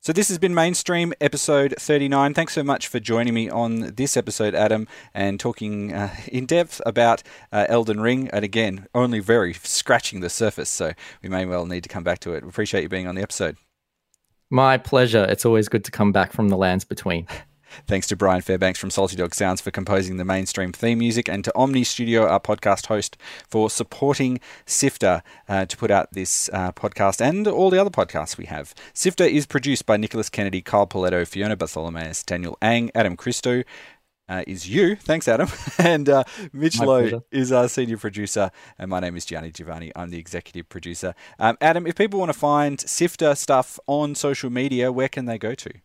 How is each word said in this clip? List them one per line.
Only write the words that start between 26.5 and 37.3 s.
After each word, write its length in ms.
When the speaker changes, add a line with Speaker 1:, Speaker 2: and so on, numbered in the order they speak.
Speaker 1:
uh, 200
podcast 500
and 260
all 220
the 100
other 120
podcasts 460
we 100
have. 260
Sifter 280
is 220
produced 400
by 120
Nicholas 340
Kennedy, 320
Kyle 240
Poletto, 400
Fiona 280
Bartholomeus, 680
Daniel 340
Ang, 360
Adam 200
Christou, 480
uh, 200
is 200
you. 280
Thanks, 320
Adam. 220
<laughs> 120
And, 320
uh, 140
Mitch 280
Speaker 2:
My 60
Speaker 1:
Lowe 160
Speaker 2:
pleasure. 180